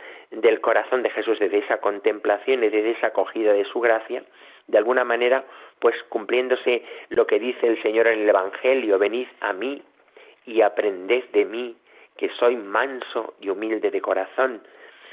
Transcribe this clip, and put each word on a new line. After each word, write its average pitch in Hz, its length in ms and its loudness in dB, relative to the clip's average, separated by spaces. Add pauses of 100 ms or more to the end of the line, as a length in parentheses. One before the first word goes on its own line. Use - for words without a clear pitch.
(300)
del 110 300 2
corazón 117 420 0
de 107 80 -2
Jesús, 107 280 -2
desde 101 200 0
esa 104 200 0
contemplación 104 880 0
y 107 40 2
desde 107 220 0
esa 117 180 -2
acogida 107 440 0
de 101 120 2
su 120 160 -6
gracia, 117 440 0 (420)
de 110 120 2
alguna 123 260 2
manera, 120 400 2 (340)
pues, 117 160 2 (140)
cumpliéndose 123 760 0 (280)
lo 113 160 2
que - 120 2
dice 120 300 -2
el 110 140 0
Señor 113 260 2
en 110 140 2
el 104 60 4
Evangelio: 101 720 2
"Venid 110 300 0 (120)
a 104 120 -4
mí 127 280 -6 (680)
y 110 160 0
aprended 104 680 0
de 104 120 4
mí, 117 320 -8 (400)
que 98 140 -4
soy 123 260 0
manso 117 840 -4
y 95 100 -6
humilde 104 400 -2
de 95 100 -2
corazón". 101 640 -4 (500)